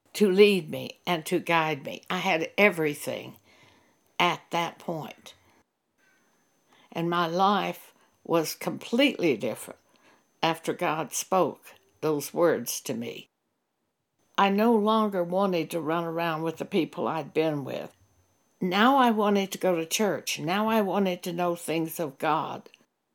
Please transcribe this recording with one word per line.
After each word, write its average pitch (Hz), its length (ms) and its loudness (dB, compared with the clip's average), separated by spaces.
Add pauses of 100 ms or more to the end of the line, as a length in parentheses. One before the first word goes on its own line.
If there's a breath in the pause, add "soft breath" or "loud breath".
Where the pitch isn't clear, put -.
(120)
to 208 180 4
lead 190 380 6
me 131 380 -10
and 170 180 -2
to 180 140 -2
guide 156 480 0
me. - 240 -12
I 185 80 -4
had 170 400 -2
everything 156 800 0 (800 soft breath)
at 170 320 0
that 170 280 -4
point. - 540 -10 (1600 soft breath)
And 170 160 -2
my 175 200 0
life 180 640 0 (300 soft breath)
was 160 300 0
completely 190 840 0
different - 420 -8 (640 soft breath)
after 160 320 -2
God 156 400 -4
spoke - 480 0 (400)
those 147 320 -2
words 143 480 0
to - 100 -8
me. 117 380 -10 (1080)
I 196 140 4
no 214 240 4
longer 214 500 2
wanted 180 460 0
to 170 100 -4
run 165 240 -2
around 165 380 -4
with 165 160 -4
the 156 80 -8
people 156 420 -2
I'd 151 240 -6
been 156 320 0
with. 95 320 -10 (640)
Now 208 380 4
I 247 140 4
wanted 202 400 2
to - 60 -10
go 185 180 2
to 165 100 -4
church. 180 520 -2
Now 190 300 -2
I 220 140 2
wanted 185 400 0
to 180 100 -8
know 175 220 0
things 160 440 -4
of 151 200 -6
God. 151 500 -4 (460)